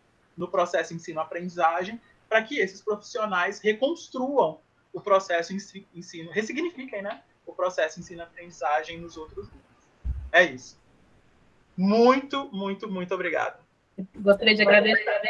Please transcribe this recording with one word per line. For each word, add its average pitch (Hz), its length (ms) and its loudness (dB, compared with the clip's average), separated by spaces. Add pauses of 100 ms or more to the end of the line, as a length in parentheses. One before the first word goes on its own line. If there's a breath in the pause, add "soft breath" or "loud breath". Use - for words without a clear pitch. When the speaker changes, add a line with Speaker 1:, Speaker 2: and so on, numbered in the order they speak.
(360)
Speaker 1:
no 170 120 -6
processo 175 440 0
ensino-aprendizagem, 170 1120 -2 (260 soft breath)
pra 220 140 2
que 285 160 -6
esses 190 240 -2
profissionais 202 800 -4
reconstruam 254 1000 0 (320)
o 180 80 -12
processo 190 540 0
ensi-, 196 400 -10
ensino, 170 380 -14
ressignifiquem, 254 720 -6
né, 208 180 -10 (240)
o - 80 -16
processo 180 460 -2
ensino-aprendizagem 170 1000 -6
nos 170 200 -16
outros 160 320 -14
níveis. - 400 -20 (420)
É 175 140 8
isso. 127 360 -10 (960)
Muito, 247 760 4
muito, 196 380 -6
muito 180 240 -6
obrigado. 160 480 -2 (540)
Speaker 2:
Gostaria 208 400 4
de 208 80 4
agradecer 208 440 6
a 208 120 0 (100)